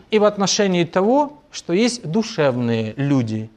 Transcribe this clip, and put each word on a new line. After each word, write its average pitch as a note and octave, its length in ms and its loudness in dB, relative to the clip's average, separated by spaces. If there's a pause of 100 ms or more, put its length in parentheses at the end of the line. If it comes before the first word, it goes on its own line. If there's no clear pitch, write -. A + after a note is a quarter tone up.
(100)
и G#3+ 80 2
в G3+ 60 4
отношении G3 600 0
того, B3+ 540 0 (120)
что - 220 -10
есть A#3 300 0
душевные B2 920 -2
люди. A#2 600 -2